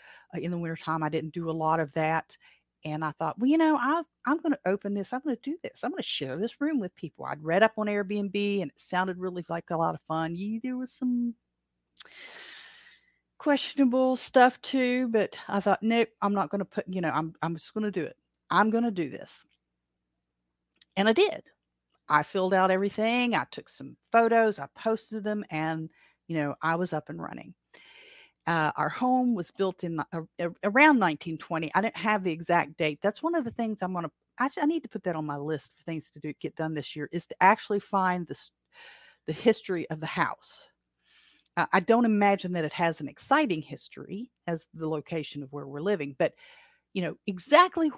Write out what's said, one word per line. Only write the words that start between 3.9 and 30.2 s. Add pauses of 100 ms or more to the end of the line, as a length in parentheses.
I'm
gonna
open
this.
I'm
gonna
do
this.
I'm
gonna
share
this
room
with
people."
I'd
read
up
on
Airbnb,
and
it
sounded
really
like
a
lot
of
fun.
Ye-,
there
was
some (2000)
questionable
stuff
too,
but
I
thought,
"Nope, (120)
I'm
not
gonna
put,
you
know,
I'm,
I'm
just
gonna
do
it. (320)
I'm
gonna
do
this." (1500)
And
I
did. (640)
I
filled
out
everything.
I
took
some (160)
photos,
I
posted
them,
and, (380)
you
know,
I
was
up
and
running. (960)
Uh,
our
home
was
built
in,
uh, (180)